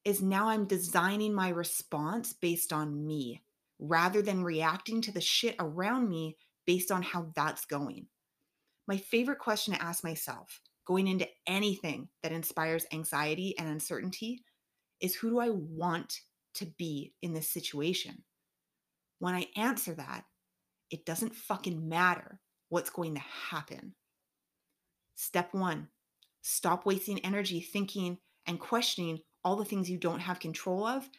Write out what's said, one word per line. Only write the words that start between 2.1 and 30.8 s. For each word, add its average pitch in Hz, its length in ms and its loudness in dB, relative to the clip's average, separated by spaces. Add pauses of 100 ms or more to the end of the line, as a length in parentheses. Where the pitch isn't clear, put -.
based 170 400 0
on 151 320 0
me, 143 380 -4 (380)
rather 175 420 4
than 190 220 2
reacting 175 580 2
to 214 100 -4
the - 80 -2
shit - 380 2
around 196 500 2
me 160 280 -2 (300)
based 180 260 4
on 180 100 2
how 165 320 -4
that's 151 300 0
going. 143 420 -4 (800)
My 196 100 0
favorite 247 440 2
question 208 340 0
to - 80 -2
ask 170 220 -2
myself, 156 560 -6 (260)
going 190 220 4
into 190 200 2 (180)
anything 185 640 0 (140)
that 160 80 -2
inspires 160 600 0
anxiety 160 680 0
and 160 100 -2
uncertainty, 185 760 -4 (560)
is 185 160 0
who 226 140 0
do 240 100 4
I 233 100 4
want 170 680 -2 (340)
to 196 120 -6
be 160 460 -6 (100)
in 170 120 -2
this 156 160 -2
situation? 156 720 -2 (960)
When 180 160 -2
I 180 220 -2
answer 208 380 0
that, 131 300 -10 (640)
it - 140 -8
doesn't 196 300 -2
fucking 175 540 -4
matter 175 500 4 (320)
what's 170 200 0
going 165 240 -2
to 139 60 -4 (300)
happen. - 440 -10 (1200)
Step - 400 -2
one, 165 340 -2 (540)
stop 180 420 0
wasting 190 360 0
energy 190 400 0
thinking 190 580 -2 (280)
and 170 140 -4
questioning 175 600 0 (220)
all 185 140 2
the 214 80 -2
things 196 240 0
you 180 80 0
don't 170 240 0
have 180 180 -2
control 185 480 -2